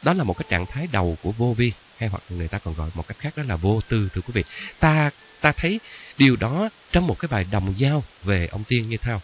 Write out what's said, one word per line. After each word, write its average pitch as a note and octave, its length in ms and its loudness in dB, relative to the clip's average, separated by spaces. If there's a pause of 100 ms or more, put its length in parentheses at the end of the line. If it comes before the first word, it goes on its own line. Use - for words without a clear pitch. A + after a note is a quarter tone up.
Đó D#3 100 2
là F#3 120 0
một F#2+ 140 -2
cái - 100 -6
trạng F2+ 180 0
thái D#3 260 -6
đầu F2 300 0
của F#2+ 100 -2
vô A#2 260 0
vi, A#2+ 140 2 (260)
hay A2+ 100 -2
hoặc F#2+ 220 -6
người F2 180 -4
ta G2 100 -6
còn E2+ 160 -6
gọi D#2+ 200 -4
một E2+ 140 -8
cách - 120 -10
khác D3 160 -6
đó D3+ 100 -6
là G2+ 100 0
vô G2 320 2
tư, G#2+ 260 0
thưa F2+ 60 -4
quý B2 140 -10
vị. B2+ 80 2 (380)
Ta, D#3 300 4 (300)
ta D3+ 120 4
thấy F#3+ 280 -2 (380)
điều C3 180 8
đó C3+ 320 -2 (240)
trong F3 140 4
một B2 120 0
cái E3 140 -4
bài G2 180 0
đồng G2 300 0
dao C#3 220 4 (200)
về F#2 280 2
ông G2+ 180 -8
Tiên A#2 200 2
như A2+ 80 -4
thế A#2+ 140 -4
nào. G#2 140 -2